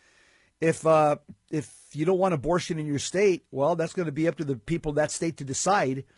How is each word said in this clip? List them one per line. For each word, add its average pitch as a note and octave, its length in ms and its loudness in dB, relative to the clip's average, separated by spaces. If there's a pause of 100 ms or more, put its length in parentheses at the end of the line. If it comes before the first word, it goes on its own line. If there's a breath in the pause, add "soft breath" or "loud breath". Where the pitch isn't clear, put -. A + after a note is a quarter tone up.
(600 soft breath)
if, D#3+ 280 0
uh, D3+ 300 4 (340)
if D3+ 200 -4 (220)
you D3 100 -4
don't F#3 140 2
want F#3 160 2
abortion D#3+ 460 -2
in D3+ 80 -6
your C#3+ 100 -2
state, F3+ 540 0
well, C#3 240 0
that's E3 180 -4
gonna E3+ 180 -4
be D#3 160 0
up E3 100 -2
to E3 60 -4
the C#3 120 -2
people D#3 340 -4
of D3 60 -2
that D3+ 160 2
state E3+ 260 -4
to C#3+ 60 -10
decide. C3+ 600 0 (140 loud breath)